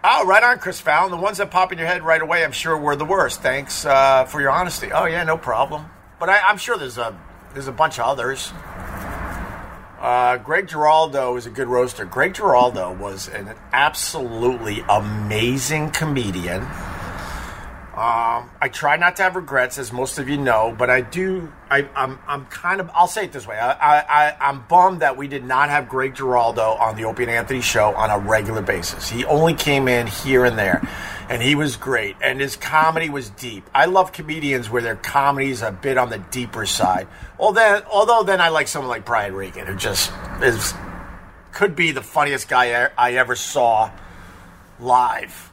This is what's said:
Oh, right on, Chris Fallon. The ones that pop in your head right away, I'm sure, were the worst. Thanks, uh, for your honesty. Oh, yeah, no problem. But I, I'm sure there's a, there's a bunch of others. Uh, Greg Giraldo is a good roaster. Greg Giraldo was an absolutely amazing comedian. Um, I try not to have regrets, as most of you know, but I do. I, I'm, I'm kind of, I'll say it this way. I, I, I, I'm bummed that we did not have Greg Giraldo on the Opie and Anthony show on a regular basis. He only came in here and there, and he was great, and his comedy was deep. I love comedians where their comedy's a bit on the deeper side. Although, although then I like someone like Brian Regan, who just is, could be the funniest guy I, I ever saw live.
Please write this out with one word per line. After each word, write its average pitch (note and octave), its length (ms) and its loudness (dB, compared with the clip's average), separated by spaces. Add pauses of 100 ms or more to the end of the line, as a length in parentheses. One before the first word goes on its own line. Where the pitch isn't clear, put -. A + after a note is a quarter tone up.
Oh, A3+ 220 4
right G3 160 6
on, A#3+ 160 4
Chris - 240 -8
Fallon. E3 300 2
The F3 60 -6
ones G3 200 -2
that G3 140 -4
pop F3+ 200 2
in F3 60 -8
your E3 80 -6
head F3 160 -2
right D#3+ 200 4
away, E3 220 0
I'm D3+ 80 0
sure, E3 240 -2
were D3 200 0
the C#3+ 100 -4
worst. E3 380 0
Thanks, C3+ 420 -2
uh, C3+ 400 6
for D3 160 -6
your C#3 80 2
honesty. D#3 420 -2
Oh, D#3 140 2
yeah, E3+ 180 -2
no D#3+ 140 0
problem. C#3 480 -2 (340)
But E3+ 100 -2
I, G3 100 6
I'm G3+ 180 4
sure A#3+ 180 -2
there's B2+ 220 -8
a, A#2 180 -6 (380)
there's C#3 140 -10
a C3+ 40 -8
bunch D#3 280 0
of A#2+ 60 0
others. C3 460 -2 (1500)
Uh, B2 380 2
Greg D#3+ 300 -2
Giraldo D3+ 680 2
is A#2+ 100 -8
a A2+ 60 -14
good B2+ 160 -4
roaster. B2 360 0
Greg B2+ 300 -2
Giraldo B2 600 2
was G2 360 -10
an G#2 240 -12 (180)
absolutely A#2+ 1160 -2
amazing G#2+ 1000 0
comedian. G2+ 720 -4 (1300)
Um, A#2 580 0 (120)
I C#3 100 0
try D3+ 240 2
not F3 220 4
to F#3+ 60 2
have F#3 120 2
regrets, C3+ 420 0
as B2 140 -8
most B2+ 260 -4
of C3+ 120 -6
you C#3+ 80 0
know, A#2+ 380 2
but B2 140 2
I B2+ 120 4
do. F3+ 500 -6 (180)
I, C#3 240 2
I'm, C3 320 -4
I'm C#3+ 200 -8
kind F#3 340 -4
of, F3 160 -8
I'll E3+ 100 6
say F#3 200 -4
it - 80 -14
this B2 120 -12
way. G#2+ 140 -8
I, B2 140 0
I, D3+ 360 4
I, D3+ 300 4
I'm C#3 300 -2
bummed F3+ 320 6
that C#3 160 2
we C#3+ 100 -8
did C#3 160 -8
not C3 260 2
have C#3+ 200 0
Greg C3 260 -4
Giraldo A#2 560 2
on A2 240 0
the A2+ 80 -8
Opie A2+ 200 -4
and A#2 80 -2
Anthony A#2 280 -2
show G#2+ 340 2
on A2 160 0
a G#2 80 2
regular G#2+ 440 0
basis. - 480 -4
He A#2+ 160 -4
only D#3 280 4
came C#3 360 0
in A#2+ 180 0
here B2 380 2
and A2+ 120 2
there, F#2+ 240 0 (480)
and A#2 140 -4
he C#3 100 4
was D3 220 0
great, A2 460 -4
and C3 180 0
his C#3 160 -4
comedy D#3+ 540 2
was C3+ 200 -8
deep. G2+ 460 -14
I C#3+ 100 6
love F#3 280 2
comedians D3 560 -4
where A#2+ 120 0
their A2+ 140 -4
comedy's C#3 640 0
a A2+ 100 -4
bit B2+ 260 -2
on B2 120 2
the A2 100 -8
deeper A2 460 -8
side. F#2 420 0 (300)
Although, G#3 440 4 (100)
although A3+ 320 4
then F#3 160 2
I E3+ 100 4
like D#3 200 0
someone C3+ 200 -6
like A#2 160 -6
Brian G#2 300 -2
Regan, F#2 320 -10
who F#2+ 80 -8
just G2 380 -2 (280)
is, A#2 320 0 (800)
could G3 240 0
be E3 160 0
the C3 100 -4
funniest C#3+ 460 -2
guy B2 380 4
I, D3 120 0
I B2 180 4
ever B2 200 2
saw A2+ 560 2 (880)
live. B2 720 0